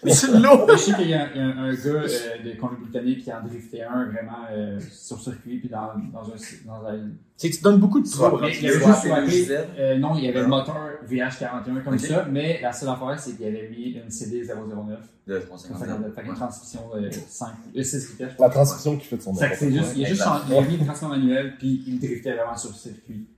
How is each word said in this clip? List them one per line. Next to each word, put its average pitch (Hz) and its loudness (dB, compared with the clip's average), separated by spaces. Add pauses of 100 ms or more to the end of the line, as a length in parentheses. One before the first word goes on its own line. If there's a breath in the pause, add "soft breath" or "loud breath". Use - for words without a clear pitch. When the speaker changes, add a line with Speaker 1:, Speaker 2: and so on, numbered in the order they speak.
Speaker 1:
Mais - 6
sur 254 6
le 220 10
dos. 269 10
Speaker 2:
Je 415 10
sais 202 2
qu'il 180 0
y 160 2
a, 143 0
il 135 -6
y - -
a 131 0
un, 131 -2
un 131 -4
gars, 123 -8 (100)
euh, 151 -2 (380)
de 113 -10
Colombie-Britannique 120 -4
qui 123 -10
en 113 -10
driftait 117 -12
un 123 -4
vraiment, 110 -10
euh, 104 -6 (120)
sur - -14
circuit, - -10
puis 127 -10
dans, 110 -10 (200)
dans 110 -14
un, 113 -14 (320)
dans 110 -12
un 107 -6 (380)
Speaker 1:
C'est 165 -2
que - -4
tu - -10
donnes 202 10
beaucoup - 6
de - 0
Speaker 3:
Soit 127 4
Speaker 1:
poids. - 0
Speaker 2:
Mais - 0
il - -4
y 127 2
avait 151 6
Speaker 3:
soit 185 8
Speaker 2:
juste 208 10
swipé, 156 2
Speaker 3:
P - 2 (160)
deux 139 -2
Z. 147 -2 (200)
Speaker 2:
euh, 135 2
non, 151 0
il 135 0
y 127 0
avait 123 0
le 123 2
Speaker 3:
Non. 135 4
Speaker 2:
moteur 156 -4 (300)
V 120 -4
H 131 -4
quarante 123 -8
et - -6
un 127 -4
comme 135 -2
Speaker 3:
Ok. 113 0
Speaker 2:
ça, 160 0
mais 151 -2
la 120 -2
seule - -6
affaire, 131 -4
c'est 117 -12
qu'il 110 -8
avait 110 -6
mis 120 -8 (120)
une 113 -16
C 113 -10
D 120 -6
zéro 110 -10
zéro 107 -10
neuf. 107 -10 (260)
Speaker 3:
De 98 -6
trois - -12
cent - -20 (100)
cinquante-neuf. 107 -8
Speaker 2:
Fait - -14
que - -12
une - -10
Speaker 3:
Ouais. - -10
Speaker 2:
transmission - -10 (200)
de 101 -4 (200)
cinq, 113 -12 (260)
euh, 131 -4
six 139 -6
vitesses, 127 -12
je - 4
Speaker 4:
La 123 8
Speaker 2:
pense. 131 2
Speaker 4:
transmission 143 2
qui 143 -8
fait 120 -8
de - -10
son 95 -6
Speaker 2:
Fait 139 2
que - -4
c'est 147 -2
Speaker 4:
n'importe 143 2
Speaker 2:
juste, - -4
Speaker 4:
quoi. 135 -2
Speaker 2:
il - 0
a - -2
juste 196 0
Speaker 3:
Exact. 170 2
Speaker 2:
changé, - -10
il 131 6
a 139 8
mis 151 2
une 156 0
transmission 147 -6
manuelle, 135 0
puis 131 -2
il 127 -4
driftait 127 -6
vraiment 117 -4
sur 113 -12
circuit. 110 -16